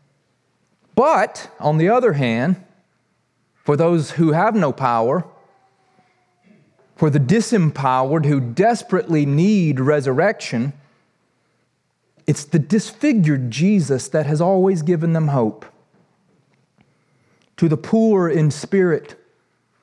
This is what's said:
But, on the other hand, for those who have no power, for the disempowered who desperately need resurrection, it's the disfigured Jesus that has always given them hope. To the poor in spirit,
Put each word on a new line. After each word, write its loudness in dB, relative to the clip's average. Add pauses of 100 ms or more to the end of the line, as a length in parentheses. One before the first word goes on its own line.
(960)
But, 0 (100)
on -2
the 2
other 2
hand, -2 (1000)
for 0
those 0
who 0
have 0
no 0
power, -2 (1700)
for 0
the 2
disempowered 0
who 2
desperately 0
need 2
resurrection, -2 (1500)
it's -2
the 0
disfigured 0
Jesus 0
that -2
has 0
always 2
given 0
them 0
hope. -2 (1900)
To 2
the 0
poor 0
in 2
spirit, -2 (680)